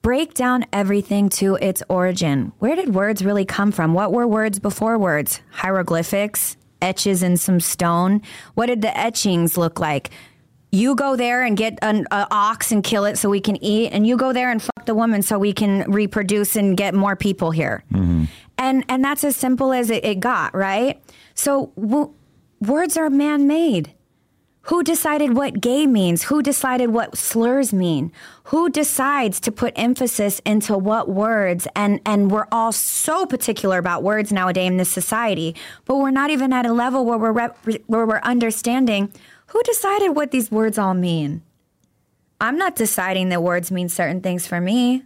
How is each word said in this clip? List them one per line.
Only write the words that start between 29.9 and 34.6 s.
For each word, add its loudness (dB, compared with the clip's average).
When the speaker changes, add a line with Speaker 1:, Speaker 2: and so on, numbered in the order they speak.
Speaker 1:
into 0
what 0
words? 0
And, 2
and 2
we're 0
all 2
so -2
particular -2
about -2
words 0
nowadays 0